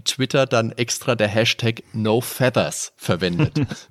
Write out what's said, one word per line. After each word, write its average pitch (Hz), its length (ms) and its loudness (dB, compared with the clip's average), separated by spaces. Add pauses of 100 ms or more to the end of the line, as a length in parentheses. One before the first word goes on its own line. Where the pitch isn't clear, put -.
Twitter 131 420 0
dann 113 240 0
extra - 460 -2
der 110 100 2
Hashtag 113 560 0 (100)
No 110 280 2
Feathers 120 760 0
verwendet. 95 680 0
<laughs> - 0 - (240)